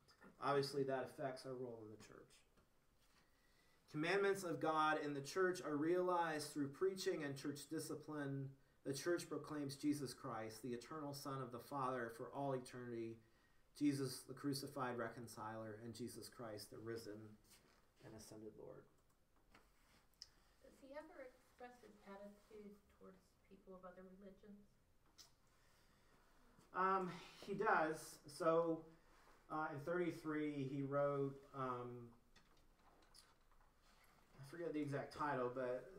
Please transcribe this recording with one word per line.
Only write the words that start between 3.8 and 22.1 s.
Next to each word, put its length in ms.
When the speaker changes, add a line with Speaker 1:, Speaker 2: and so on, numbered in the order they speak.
Speaker 1:
Commandments 520
of 180
God 420
in 100
the 60
church 460
are 100
realized 800
through 140
preaching 560
and 120
church 340
discipline. 760
The 80
church 340
proclaims 480
Jesus 380
Christ, 480
the 80
eternal 440
Son 280
of 100
the 80
Father 560
for 180
all 200
eternity, 640
Jesus, 500
the 60
crucified 640
reconciler, 880
and 100
Jesus 360
Christ, 420
the 60
risen 420
and 100
ascended 460
Lord. 220
Speaker 2:
Does 160
he 140
ever 320
express 560
his 240
attitude 720